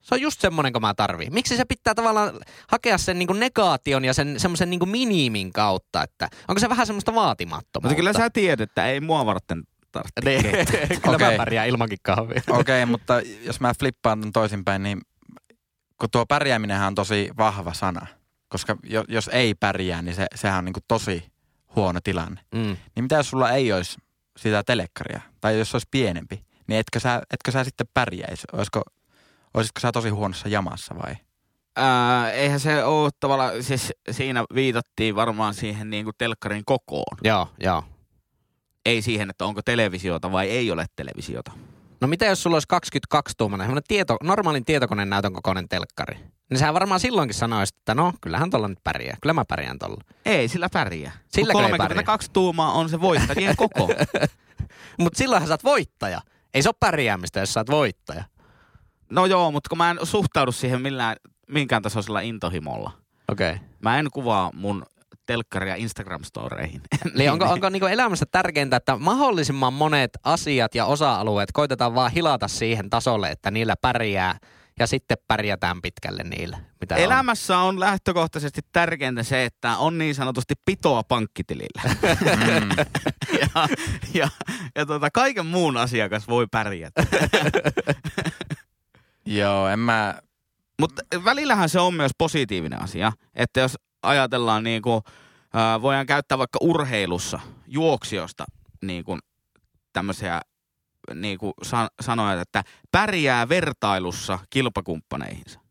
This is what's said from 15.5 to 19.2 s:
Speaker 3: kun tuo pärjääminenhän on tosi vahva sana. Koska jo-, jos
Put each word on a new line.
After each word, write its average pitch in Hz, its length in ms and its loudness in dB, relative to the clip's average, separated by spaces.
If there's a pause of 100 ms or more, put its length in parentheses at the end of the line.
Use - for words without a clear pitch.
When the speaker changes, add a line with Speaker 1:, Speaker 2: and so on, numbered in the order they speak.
Speaker 3:
kun 113 120 -2
tuo 117 140 4
pärjääminenhän 110 600 0
on 98 80 -2
tosi 101 420 0
vahva 101 360 0
sana. 90 340 -4 (420)
Koska - 340 -4
jo-, 110 240 -2
jos 113 260 -4